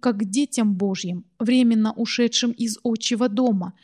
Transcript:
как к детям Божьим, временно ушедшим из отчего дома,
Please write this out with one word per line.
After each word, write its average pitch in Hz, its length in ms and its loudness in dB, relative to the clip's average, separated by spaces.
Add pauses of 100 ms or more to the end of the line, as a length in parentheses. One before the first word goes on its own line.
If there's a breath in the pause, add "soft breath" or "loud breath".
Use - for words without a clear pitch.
как 233 180 0
к 220 60 -2
детям 214 500 0
Божьим, 185 500 -4 (140)
временно 233 540 2
ушедшим 233 580 0
из 233 320 -4
отчего 233 460 0
дома, 202 540 0